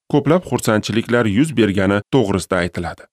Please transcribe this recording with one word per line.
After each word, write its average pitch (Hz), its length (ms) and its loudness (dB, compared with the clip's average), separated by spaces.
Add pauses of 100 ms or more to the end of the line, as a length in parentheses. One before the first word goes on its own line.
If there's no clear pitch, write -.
ko'plab 147 380 0
xursandchiliklar 113 840 0
yuz 117 260 2
bergani 101 460 2 (100)
to'g'risida 98 500 0
aytiladi. 87 560 -6